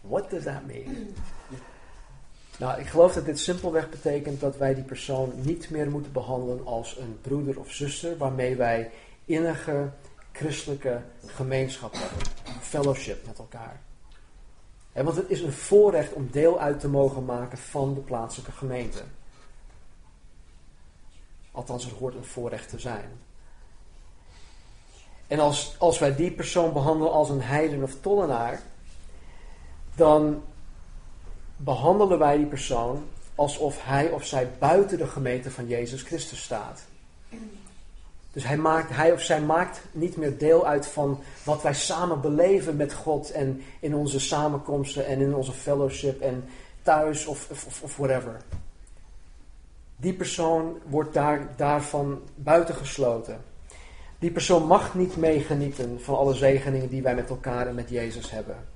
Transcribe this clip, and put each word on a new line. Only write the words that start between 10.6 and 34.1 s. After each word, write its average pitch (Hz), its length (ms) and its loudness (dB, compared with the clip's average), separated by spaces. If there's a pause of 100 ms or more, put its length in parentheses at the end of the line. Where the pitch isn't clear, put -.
gemeenschap 131 680 -4
hebben. - 340 -2 (340)
Fellowship 139 640 -2
met 123 120 -12
elkaar. 117 440 -16 (1080)
Hè, 127 120 -2
want 156 120 0
het 180 140 -2
is 180 120 0
een 151 100 -2
voorrecht 190 640 6
om 135 180 -6
deel 165 280 6
uit 147 200 0
te 143 80 -4
mogen 135 380 2
maken 123 320 -6
van 139 360 -2
de 135 60 -4
plaatselijke 117 520 -6
gemeente. 123 520 -6 (2500)
Althans, 123 340 -8
er 113 120 -12
hoort 123 180 -6
een 117 80 -12
voorrecht 120 460 -8
te 117 100 -10
zijn. 117 300 -8 (2250)
En 147 120 0
als, 143 400 2
als 170 200 6
wij 139 160 4
die 214 160 2
persoon 165 420 2
behandelen 156 400 4
als 151 160 6
een 139 120 0
heiden 143 420 0
of 135 180 -6
tollenaar, 151 600 2 (1300)
dan 151 460 8 (1160)
behandelen 160 640 4
wij 147 180 6
die 147 80 4
persoon 135 580 -2 (320)
alsof 143 480 0
hij 139 260 2
of 147 160 -4